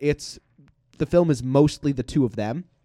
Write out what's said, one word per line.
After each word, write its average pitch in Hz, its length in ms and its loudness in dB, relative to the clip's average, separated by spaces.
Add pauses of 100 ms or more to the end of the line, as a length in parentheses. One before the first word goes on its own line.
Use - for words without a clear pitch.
it's, - 380 -4 (600)
the 156 80 -2
film 175 240 4
is 123 120 0
mostly 143 500 2
the 123 100 -6
two 139 220 0
of 113 100 -2
them. 120 300 -6 (200)